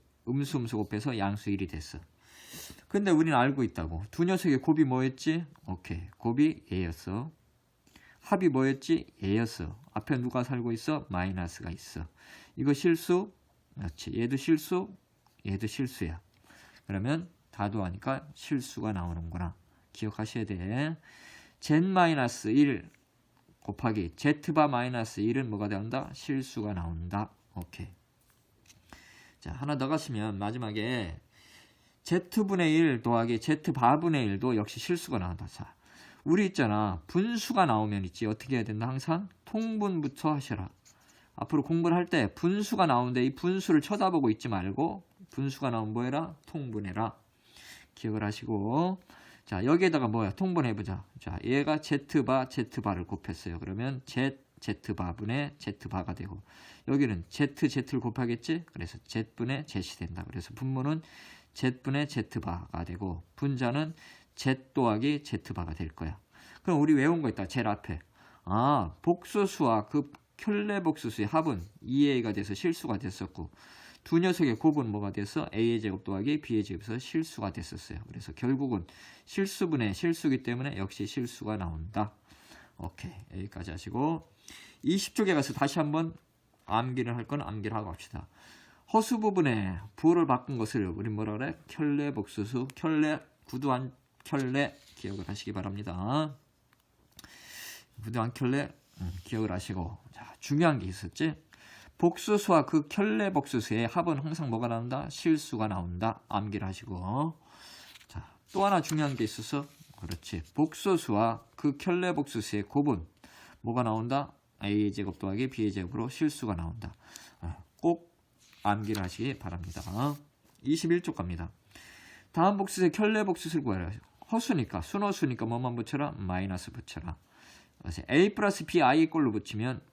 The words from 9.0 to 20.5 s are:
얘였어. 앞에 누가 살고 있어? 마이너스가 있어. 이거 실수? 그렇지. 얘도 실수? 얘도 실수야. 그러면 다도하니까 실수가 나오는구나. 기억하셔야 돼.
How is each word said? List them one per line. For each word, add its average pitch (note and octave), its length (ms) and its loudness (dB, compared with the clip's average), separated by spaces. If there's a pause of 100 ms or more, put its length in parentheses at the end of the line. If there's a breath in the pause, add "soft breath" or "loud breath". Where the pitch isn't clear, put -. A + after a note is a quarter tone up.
얘였어. G2+ 560 0 (160)
앞에 B2+ 240 -2
누가 B2 260 0
살고 A#2+ 280 -2
있어? D3 360 -2
마이너스가 F2+ 640 -4
있어. - 360 -10 (500 loud breath)
이거 C3+ 160 2
실수? F3 600 2 (420)
그렇지. - 460 -8
얘도 B2 160 2
실수? F3+ 580 0 (520)
얘도 G2 200 -2
실수야. G2+ 540 -4 (680 loud breath)
그러면 C3 420 -2 (220)
다도하니까 G#2 840 -4
실수가 A#2+ 580 -4
나오는구나. F2 640 -4 (380 soft breath)
기억하셔야 G#2+ 520 -4
돼. G#2+ 520 -2 (640 loud breath)